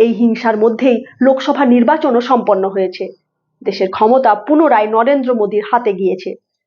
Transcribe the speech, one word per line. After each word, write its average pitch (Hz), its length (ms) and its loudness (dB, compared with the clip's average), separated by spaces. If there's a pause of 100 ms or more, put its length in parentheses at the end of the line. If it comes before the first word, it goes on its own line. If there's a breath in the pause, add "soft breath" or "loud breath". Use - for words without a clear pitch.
এই 233 120 2
হিংসার 226 440 0
মধ্যেই 226 420 0 (220 loud breath)
লোকসভা 269 460 0
নির্বাচনও 247 540 2
সম্পন্ন 214 480 0
হয়েছে। 190 360 -6 (580)
দেশের 196 280 -4
ক্ষমতা 233 400 2 (120)
পুনরায় 285 460 2
নরেন্দ্র 240 460 0
মোদীর 208 320 -2
হাতে 233 260 -2
গিয়েছে, 190 400 -4 (340)